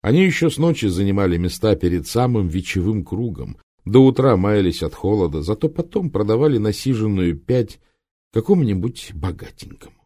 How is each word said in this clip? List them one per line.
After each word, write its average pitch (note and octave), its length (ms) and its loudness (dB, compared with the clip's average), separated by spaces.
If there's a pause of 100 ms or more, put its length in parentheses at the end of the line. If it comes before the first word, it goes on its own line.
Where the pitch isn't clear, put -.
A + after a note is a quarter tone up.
Они C#3+ 220 4
еще E3 260 2
с - 80 -8
ночи D3 280 0
занимали G2 500 0
места F2+ 400 0
перед F2 320 -2
самым A#2 400 0
вечевым F#2 560 -2
кругом. F#2 540 -8 (260)
До B2+ 200 6
утра C3 320 4
маялись G2 460 2
от D2 120 -6
холода, F2+ 480 0
зато G#2+ 260 -2
потом F3 420 -4
продавали A2+ 480 0
насиженную G#2 800 -2
пять B2+ 400 -2 (540)
какому-нибудь A2+ 840 -2
богатенькому. - 920 -12